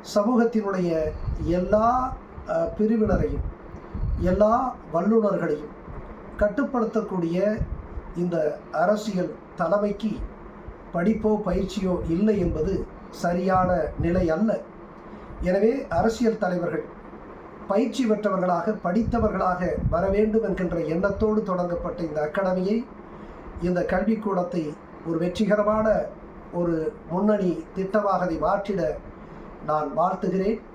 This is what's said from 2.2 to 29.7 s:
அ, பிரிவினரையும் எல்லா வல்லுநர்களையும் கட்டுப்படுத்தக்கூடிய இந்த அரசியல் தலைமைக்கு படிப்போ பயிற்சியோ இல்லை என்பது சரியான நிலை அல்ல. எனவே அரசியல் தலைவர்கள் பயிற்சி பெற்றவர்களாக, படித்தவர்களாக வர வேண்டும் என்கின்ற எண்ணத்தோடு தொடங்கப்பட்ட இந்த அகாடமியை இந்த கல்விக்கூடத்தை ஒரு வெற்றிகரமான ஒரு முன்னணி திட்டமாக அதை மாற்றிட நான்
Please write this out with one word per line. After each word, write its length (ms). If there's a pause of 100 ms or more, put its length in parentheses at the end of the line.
அ, 280
பிரிவினரையும் 680 (760)
எல்லா 560 (180)
வல்லுநர்களையும் 800 (640)
கட்டுப்படுத்தக்கூடிய 1200 (560)
இந்த 420 (120)
அரசியல் 640 (200)
தலைமைக்கு 540 (840)
படிப்போ 520
பயிற்சியோ 640
இல்லை 300
என்பது 460 (240)
சரியான 720 (180)
நிலை 300
அல்ல. 300 (840)
எனவே 460
அரசியல் 500
தலைவர்கள் 600 (680)
பயிற்சி 380
பெற்றவர்களாக, 800
படித்தவர்களாக 880 (160)
வர 200
வேண்டும் 340
என்கின்ற 360
எண்ணத்தோடு 640
தொடங்கப்பட்ட 600
இந்த 180
அகாடமியை 640 (760)
இந்த 200
கல்விக்கூடத்தை 920 (340)
ஒரு 120
வெற்றிகரமான 840 (520)
ஒரு 400 (160)
முன்னணி 540 (120)
திட்டமாக 440
அதை 180
மாற்றிட 600 (680)
நான் 320